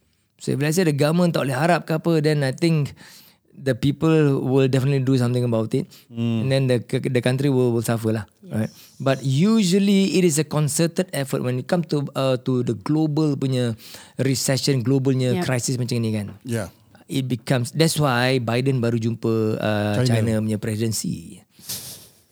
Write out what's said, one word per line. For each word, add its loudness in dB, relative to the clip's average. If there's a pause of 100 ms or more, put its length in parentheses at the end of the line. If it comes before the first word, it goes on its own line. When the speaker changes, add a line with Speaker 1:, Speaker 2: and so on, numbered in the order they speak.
(360)
Speaker 1:
So, -6
if, 0
let's 0
say, 2
the 2
government 2
tak -2
boleh -2
harap 0
ke -2
apa, 0
then 2
I 0
think 0 (540)
the -4
people 2
will 2
definitely 2
do 2
something 2
about 0
it. 0 (220)
Speaker 2:
Hmm. -2
Speaker 1:
And -2
then 2
the, 2 (220)
the 0
country 2
will, 2
will 0
suffer 0
lah, -2 (160)
Speaker 3:
Yes. -20
Speaker 1:
right? -4 (240)
But -2
usually, 2
it 4
is 2
a -2
concerted -2
effort -4
when -2
it -8
comes 0
to, -2
uh, 0
to -2
the -2
global 0
punya -2 (400)
recession, 0
globalnya 2
Speaker 3:
Yep. -2
Speaker 1:
crisis -2
macam -4
ni, -2
kan? -4
Speaker 2:
Yeah. -6 (320)
Speaker 1:
It -4
becomes, -2
that's 2
why 2
Biden 0
baru 0
jumpa, -2 (300)
uh, 0
Speaker 2:
China. 2
Speaker 1:
China 2
punya -2
presidency. -6 (880)